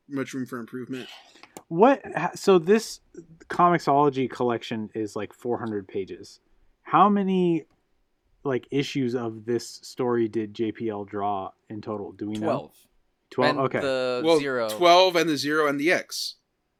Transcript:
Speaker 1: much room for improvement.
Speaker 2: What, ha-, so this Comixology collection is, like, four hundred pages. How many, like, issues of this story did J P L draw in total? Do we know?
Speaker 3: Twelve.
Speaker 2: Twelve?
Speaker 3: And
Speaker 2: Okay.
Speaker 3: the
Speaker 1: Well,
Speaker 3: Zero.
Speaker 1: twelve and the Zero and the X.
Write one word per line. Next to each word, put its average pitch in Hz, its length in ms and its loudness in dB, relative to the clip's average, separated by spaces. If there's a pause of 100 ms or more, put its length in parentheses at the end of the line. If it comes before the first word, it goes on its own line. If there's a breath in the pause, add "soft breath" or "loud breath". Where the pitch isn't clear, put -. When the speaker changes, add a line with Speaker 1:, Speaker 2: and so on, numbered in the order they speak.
(100)
Speaker 1:
much 135 240 -6
room 131 100 -6
for 123 140 -10
improvement. 123 500 -12 (600 loud breath)
Speaker 2:
What, 214 340 6 (120)
ha-, - 200 -4
so 190 240 4
this 196 420 0 (480)
Comixology 143 840 2
collection 113 640 -4
is, 107 220 -6
like, 101 160 -8
four 120 260 -6
hundred 107 300 -8
pages. 95 520 -10 (420)
How 190 260 4
many, 185 560 2 (800)
like, 127 260 -4
issues 135 440 -2
of 110 320 -6
this 117 360 -4
story 120 460 -2
did 107 240 -4
J 110 180 -4
P 113 200 -6
L 101 140 -8
draw 101 460 -6 (200)
in 107 100 -10
total? 101 320 -8
Do 104 160 -8
we 107 80 -6
know? 107 100 -4
Speaker 3:
Twelve. - 280 -4 (560)
Speaker 2:
Twelve? 143 200 2
Speaker 3:
And 147 100 -2
Speaker 2:
Okay. 131 200 0
Speaker 3:
the 127 420 -2
Speaker 1:
Well, 160 160 4
Speaker 3:
Zero. 127 300 -2
Speaker 1:
twelve 175 480 6
and 165 120 2
the 151 100 0
Zero 151 300 0
and 143 120 -2
the 156 100 2
X. - 440 -4 (460)